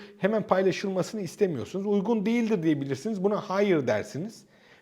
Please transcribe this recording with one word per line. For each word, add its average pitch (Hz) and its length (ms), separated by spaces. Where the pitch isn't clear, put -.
hemen 208 280
paylaşılmasını 190 720
istemiyorsunuz, 180 680
uygun 202 400
değildir 226 360
diyebilirsiniz, 156 600
buna 208 120
hayır 185 500
dersiniz 131 580